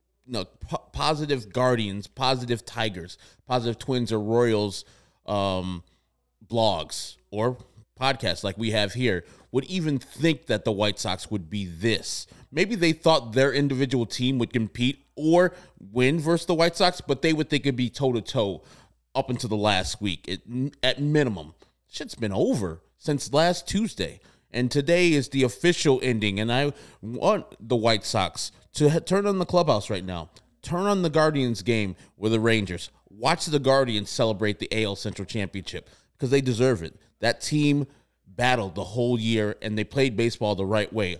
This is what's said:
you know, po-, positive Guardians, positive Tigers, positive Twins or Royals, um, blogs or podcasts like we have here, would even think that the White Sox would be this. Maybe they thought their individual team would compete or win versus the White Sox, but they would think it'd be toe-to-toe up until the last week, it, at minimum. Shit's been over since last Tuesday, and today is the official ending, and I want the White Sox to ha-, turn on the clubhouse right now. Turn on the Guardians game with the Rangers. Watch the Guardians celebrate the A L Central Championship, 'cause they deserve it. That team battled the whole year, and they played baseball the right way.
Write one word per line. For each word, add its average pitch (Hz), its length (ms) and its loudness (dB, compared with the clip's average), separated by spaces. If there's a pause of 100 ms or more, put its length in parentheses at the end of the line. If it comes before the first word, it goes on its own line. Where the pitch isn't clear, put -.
(240)
you 127 80 -14
know, 104 120 -4
po-, - 480 -10
positive 143 600 -2
Guardians, 113 540 0
positive 123 580 -2
Tigers, 95 520 -6 (300)
positive 120 320 -2
Twins 123 340 -2
or 113 60 0
Royals, 107 680 0 (420)
um, 92 560 -2 (640)
blogs 101 680 -2 (140)
or 117 280 -2 (420)
podcasts 127 420 -2
like 98 160 -4
we 113 120 -2
have 104 240 0
here, 107 300 0 (280)
would 135 120 0
even 156 340 -2
think - 480 -2
that 107 180 0
the 113 80 2
White 101 260 0
Sox - 320 -6
would 92 200 -6
be 101 160 -6
this. 90 600 -4 (260)
Maybe 185 220 0
they 170 180 2
thought 156 400 2
their 131 200 4
individual 135 540 0
team 127 320 0
would 113 140 -2
compete 120 520 -2 (120)
or 170 380 4 (380)
win 127 260 4
versus 165 280 0
the 180 80 2
White 165 220 2
Sox, 180 240 2
but 135 200 -2
they 160 120 2
would 151 180 0
think 143 140 0
it'd 135 120 0
be 123 140 -2
toe-to-toe 117 720 -2 (520)
up 135 140 -2
until 123 200 -4
the 107 80 0
last 101 440 0
week, 98 280 -6
it, 95 120 -6 (420)
at 127 180 0
minimum. 139 540 0 (340)
Shit's - 260 -12
been 107 180 -4
over 107 480 -2 (160)
since 143 360 -4
last 170 360 0
Tuesday, 180 520 -4 (320)
and 123 180 0
today 170 420 4
is 143 160 2
the 135 140 0
official 135 600 2
ending, 107 380 0
and 113 120 -2
I 143 200 0 (300)
want 147 420 -2 (160)
the 117 160 0
White 110 280 2
Sox - 480 -2 (220)
to 147 140 4
ha-, 160 120 2
turn 196 260 0
on 196 120 2
the 180 80 0
clubhouse 156 440 2
right 95 140 -4
now. 87 260 -8 (320)
Turn 175 240 -2
on 202 160 2
the 165 80 2
Guardians 139 520 2
game 101 340 0 (200)
with 107 160 0
the 113 80 4
Rangers. 107 500 0 (180)
Watch 123 380 -2
the 151 120 0
Guardians 127 520 2
celebrate 107 500 0
the - 100 -6
A 110 140 0
L 98 120 -2
Central 98 300 -8
Championship, 95 600 -8 (300)
'cause 131 120 -2
they 139 100 6
deserve 123 420 2
it. 80 120 -12 (240)
That 113 220 -2
team 147 460 2 (400)
battled 110 500 0
the 95 80 -4
whole 120 340 0
year, 110 420 0
and 107 160 -4
they 104 80 -2
played 135 320 0
baseball 113 380 0
the 95 100 -2
right 104 280 0
way. 90 280 -4